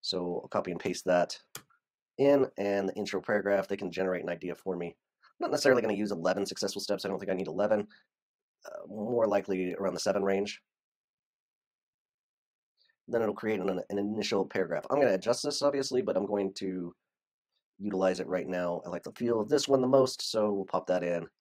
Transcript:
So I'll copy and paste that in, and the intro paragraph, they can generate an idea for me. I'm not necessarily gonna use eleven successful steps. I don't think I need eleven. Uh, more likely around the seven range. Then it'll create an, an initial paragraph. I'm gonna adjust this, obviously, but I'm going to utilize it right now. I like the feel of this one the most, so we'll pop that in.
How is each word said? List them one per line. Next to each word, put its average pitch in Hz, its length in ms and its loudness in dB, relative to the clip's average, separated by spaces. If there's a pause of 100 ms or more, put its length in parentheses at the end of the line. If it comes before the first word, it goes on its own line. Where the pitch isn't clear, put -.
So 87 420 -4
I'll - 60 -16
copy 95 220 -4
and 85 80 -6
paste - 260 -6
that 87 320 4 (800)
in, 139 300 6 (100)
and 98 320 0
the 87 60 -6
intro 98 260 -4
paragraph, 101 460 2
they 101 100 -4
can 98 140 -6
generate 92 320 -2
an 85 60 -4
idea 87 260 -6
for 190 200 -6
me. 175 120 -4
I'm - 400 -18 (120)
not 339 120 -2
necessarily - 300 6
gonna 113 120 0
use 101 180 0
eleven 95 340 0
successful 101 360 -4
steps. 101 240 -4
I - 20 0
don't 95 120 -2
think 95 120 -4
I 95 40 2
need 90 120 -2
eleven. 104 400 2 (760)
Uh, - 220 -14
more 110 400 0
likely 92 480 0
around 95 180 -2
the 87 60 -8
seven 98 240 0
range. 98 380 0 (2500)
Then 117 140 0
it'll 107 120 2
create 107 260 -2
an, 92 300 -2
an 101 80 -4
initial 104 480 0
paragraph. - 440 -2
I'm 143 100 2
gonna 123 140 6
adjust 110 300 0
this, 147 180 -4
obviously, 139 400 2
but 110 160 0
I'm 104 80 0
going 98 300 0
to 90 380 -6 (880)
utilize 95 380 0
it - 80 -6
right 73 200 -2
now. 87 380 -2
I 87 40 -10
like 87 140 -6
the - 100 -12
feel 117 260 0
of 107 80 -2
this 139 180 2
one 135 140 4
the 127 80 2
most, 131 420 4
so 107 220 2
we'll 98 140 -2
pop - 220 -2
that 90 140 2
in. 85 220 -2 (180)